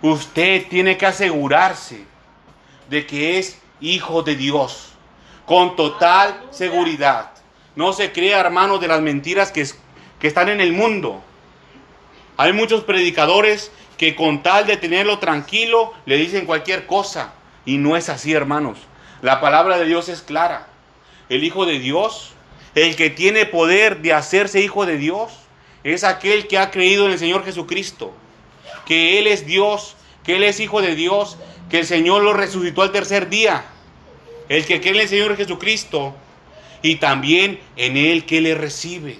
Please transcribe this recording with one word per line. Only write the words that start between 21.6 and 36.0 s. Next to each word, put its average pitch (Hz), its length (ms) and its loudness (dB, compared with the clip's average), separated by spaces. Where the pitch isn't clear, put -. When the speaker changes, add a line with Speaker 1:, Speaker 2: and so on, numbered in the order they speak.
Speaker 1:
de 156 120 -2
Dios, 160 540 -4
el 156 220 2
que 156 140 2
tiene 202 360 2
poder 180 560 2
de 160 100 2
hacerse 190 480 0
hijo 202 240 -2
de 165 140 -2
Dios, 185 340 -4
es 170 200 -4
aquel 202 440 0
que 196 100 0
ha 190 120 0
creído 196 360 2
en 196 60 2
el 175 60 -4
Señor 175 260 -2
Jesucristo, 170 680 -8
que 165 340 2
Él 214 80 2
es 196 200 0
Dios, 202 500 -2
que 175 120 0
Él 190 60 2
es 202 180 0
hijo 208 220 -2
de 175 120 0
Dios, 185 440 -2
que 165 80 0
el 165 80 0
Señor 175 360 2
lo 208 120 4
resucitó 185 480 -2
al 196 100 0
tercer 196 360 -2
día. 196 360 0
El 160 160 0
que 175 140 0
cree 190 160 0
en 214 40 2
el 208 80 0
Señor 202 280 0
Jesucristo 175 800 -4